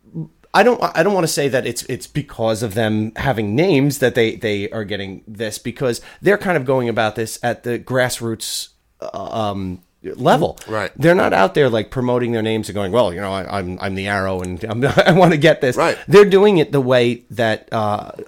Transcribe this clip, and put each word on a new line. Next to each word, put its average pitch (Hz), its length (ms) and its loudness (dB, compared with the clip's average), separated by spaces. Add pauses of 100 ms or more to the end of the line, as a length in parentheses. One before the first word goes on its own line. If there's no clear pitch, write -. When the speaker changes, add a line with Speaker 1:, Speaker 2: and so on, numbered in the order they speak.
(540)
Speaker 1:
I 185 80 6
don't, 233 200 2
I 160 200 0
don't 196 120 2
wanna 180 140 2
say 151 200 0
that 123 180 0
it's, 120 180 -8
it's 123 240 -8
because 113 540 -4
of 107 120 -4
them 107 420 0
having 107 380 -2
names 147 440 2
that 120 160 0
they, 113 220 2
they 104 340 -4
are 110 140 -6
getting 98 440 -10
this, 107 300 -8
because 120 420 -4 (220)
they're 202 160 2
kind 190 180 -2
of 135 80 -2
going 127 240 0
about 110 260 0
this 110 300 -8
at 120 180 -4
the 120 160 -4
grassroots, 120 920 -4 (320)
uh, - 120 -12
um, 98 720 -6 (200)
level. 127 560 0 (100)
Speaker 2:
Right. 107 280 -4
Speaker 1:
They're 160 180 4
not 196 180 2
out 185 220 2
there, 143 140 4
like, 113 220 -2
promoting 123 420 -2
their 113 100 -2
names 110 260 -2
and 98 60 -10
going, 101 180 -4
"Well, 107 220 2
you 87 60 -8
know, 98 120 -6
I, 98 260 -6
I'm, 90 220 -6
I'm 98 140 -6
the 95 140 -6
Arrow 95 320 -2
and 90 240 -8
I'm, 110 200 -4
<laughs> 135 220 2
I 190 60 6
wanna 170 240 6
get 151 240 4
this." 123 160 0
Speaker 2:
Right. 147 220 0 (100)
Speaker 1:
They're 196 200 10
doing 190 300 6
it - 140 0
the 143 80 2
way 123 500 2
that, 110 420 -2
uh, 104 400 -2 (160)